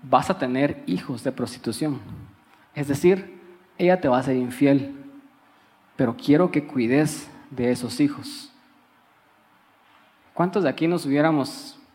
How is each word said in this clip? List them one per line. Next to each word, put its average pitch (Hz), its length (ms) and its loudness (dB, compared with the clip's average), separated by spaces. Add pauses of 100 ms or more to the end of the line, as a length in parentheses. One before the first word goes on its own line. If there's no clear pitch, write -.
vas 131 280 2
a 190 80 0
tener 135 480 -2
hijos 127 380 -6
de 135 80 -2
prostitución. 127 680 -6 (720)
Es 147 140 -6
decir, 180 520 2 (380)
ella 180 220 4
te 156 80 0
va 127 120 4
a 127 40 -2
ser 131 140 0
infiel, 139 580 2 (1000)
pero 120 180 0
quiero 160 340 4
que 151 160 -2
cuides 131 640 0 (200)
de 123 220 -2
esos 120 280 -4
hijos." - 520 -2 (1800)
¿Cuántos 185 300 -2
de 143 60 2
aquí 156 180 -2
nos 170 180 0
hubiéramos 151 760 0 (160)